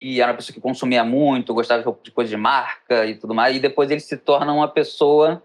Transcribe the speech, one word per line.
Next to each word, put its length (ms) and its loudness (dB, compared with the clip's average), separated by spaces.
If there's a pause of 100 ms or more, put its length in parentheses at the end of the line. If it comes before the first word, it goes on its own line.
e 200 -4
era 100 2
uma 60 -4
pessoa 180 -14
que 60 -20
consumia 420 0
muito, 500 0
gostava 280 0
de 40 -6
roupa, 200 -4
de 80 -20
coisa 180 -2
de 60 -6
marca 720 0
e 100 -6
tudo 180 -8
mais. 220 2
E 40 -6
depois 300 0
ele 80 -2
se 180 -12
torna 360 0
uma 160 0
pessoa, 760 2